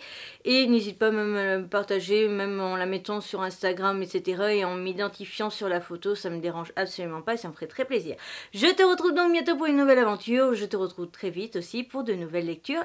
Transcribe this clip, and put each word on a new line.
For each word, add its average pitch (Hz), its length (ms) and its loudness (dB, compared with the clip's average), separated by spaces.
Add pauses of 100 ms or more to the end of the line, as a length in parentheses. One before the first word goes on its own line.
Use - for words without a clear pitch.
(440)
Et 262 240 4
n'hésite 214 320 2
pas 220 100 6
même 208 260 0
à 196 220 2
me 185 100 -4
partager, 202 600 2
même 202 320 -2
en 185 160 -2
la 180 100 0
mettant 190 340 -4
sur 196 220 -6
Instagram, 190 600 0
et - 20 -2
cetera. 185 480 0
Et 202 100 2
en 180 120 -2
m'identifiant 196 720 -6
sur 208 200 -4
la 175 120 0
photo, 175 320 -4
ça 202 160 -4
me 170 80 -4
dérange 165 380 -6
absolument 175 480 -6
pas 220 100 -2
et 233 40 -2
ça 226 100 -10
me 160 60 -10
ferait 165 120 -10
très 254 200 -6
plaisir. 208 300 -4 (380)
Je 202 140 2
te 370 160 6
retrouve 359 300 4
donc 349 180 4
bientôt 339 240 2
pour 294 100 -2
une 294 120 4
nouvelle 269 200 8
aventure. 240 560 4
Je 208 120 -2
te 202 120 -4
retrouve 180 320 -4
très 180 220 -6
vite 190 240 -8
aussi 175 260 -4
pour 254 220 -6
de 226 100 -2
nouvelles 170 320 -2
lectures 208 400 -4